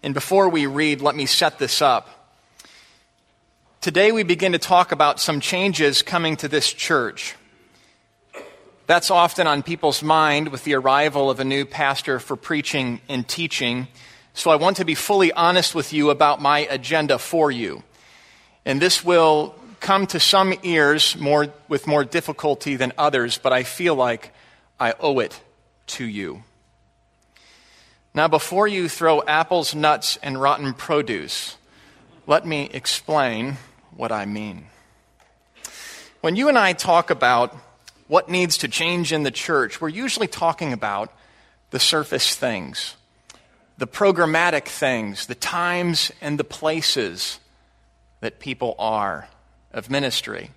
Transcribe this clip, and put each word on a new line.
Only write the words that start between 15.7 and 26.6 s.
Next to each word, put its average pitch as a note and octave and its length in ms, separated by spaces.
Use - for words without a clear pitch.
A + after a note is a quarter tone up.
with D#3+ 200
you D3 180
about D3 300
my C#3+ 180
agenda C#3 580
for D#3 320
you. A2+ 320
And C3+ 140
this F3 240
will D#3+ 520
come G3 280
to F3 120
some F#3+ 340
ears D#3 540
more, D3 300
with D3 180
more D3 160
difficulty D3 720
than B2 220
others, C3 420
but C3 140
I B2+ 100
feel E3+ 320
like B2 360
I A#2 200
owe C#3 200
it - 220
to - 180
you. G2+ 380